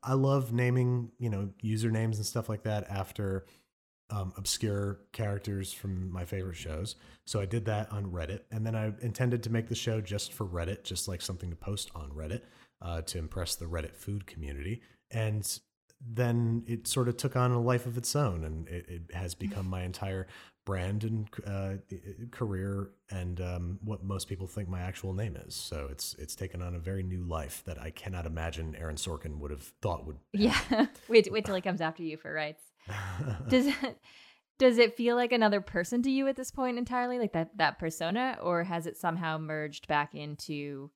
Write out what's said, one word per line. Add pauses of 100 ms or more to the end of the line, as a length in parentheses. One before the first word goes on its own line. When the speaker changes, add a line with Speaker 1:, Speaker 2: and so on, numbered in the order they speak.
Speaker 1:
I
love
naming,
you
know, (140)
usernames
and
stuff
like
that
after, (640)
um,
obscure (100)
characters
from
my
favorite
shows. (320)
So
I
did
that
on
Reddit, (100)
and
then
I
intended
to
make
the
show
just
for
Reddit,
just,
like,
something
to
post
on
Reddit, (400)
uh,
to
impress
the
Reddit
food
community. (280)
And (420)
then
it
sort
of
took
on
a
life
of
its
own,
and
it,
it
has
become
my
entire (400)
brand
and, (180)
uh, (160)
i-,
i-,
career (200)
and,
um,
what
most
people
think
my
actual
name (100)
is.
So
it's,
it's
taken
on
a
very
new
life
that
I
cannot
imagine
Aaron
Sorkin
would
have (180)
thought
would (140)
Speaker 2:
Yeah.
Speaker 1:
have.
Speaker 2:
<laughs>
Wait,
wait
till
he
comes
after
you
for
rights. (260)
Speaker 1:
<laughs>
Speaker 2:
Does
it, (600)
does
it
feel
like
another
person
to
you
at
this
point
entirely,
like
that,
that
persona,
or
has
it
somehow
merged
back
into